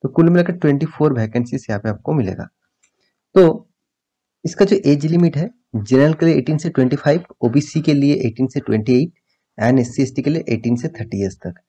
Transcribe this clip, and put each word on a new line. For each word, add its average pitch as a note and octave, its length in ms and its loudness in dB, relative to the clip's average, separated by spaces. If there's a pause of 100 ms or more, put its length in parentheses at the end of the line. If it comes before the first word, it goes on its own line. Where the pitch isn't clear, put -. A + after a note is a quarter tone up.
तो C#3+ 60 -6
कुल E3 220 4
मिलाकर F3 220 2
ट्वेंटी D3+ 340 0
फ़ोर D3+ 260 -2
vacancies A#2+ 580 -4
यहाँ G2+ 100 -4
पे A2 80 -6
आपको A2 240 -6
मिलेगा। G2 360 -4 (880)
तो F3 340 4 (760)
इसका E3+ 200 0
जो G3 120 2 (100)
एज C#3+ 200 2
लिमिट E3+ 300 2
है F3 140 -4 (260)
जनरल C3+ 380 4
के D#3+ 120 0
लिए E3 80 4
एटीन D3+ 240 0
से E3+ 120 -6
ट्वेंटी C3 260 0
फ़ाइव, D3+ 280 0 (180)
ओबीसी C#3+ 380 0
के D3+ 140 0
लिए C#3+ 200 2
एटीन B2+ 320 -4
से C3+ 140 -6
ट्वेंटी A2+ 420 0
एट E3+ 100 -6 (500)
and B2+ 160 4
एससी A#2+ 240 -2
एसटी B2+ 200 -4
के C#3+ 80 -2
लिए D#3+ 180 -4
एटीन A#2 280 -2
से A#2+ 120 -8
थर्टी - 320 -8
ईयर्स G2 160 -4
तक। F2 180 -12 (140)